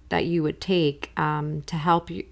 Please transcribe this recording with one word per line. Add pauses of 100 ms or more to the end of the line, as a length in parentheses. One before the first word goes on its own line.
that
you
would
take,
um,
to
help
y-,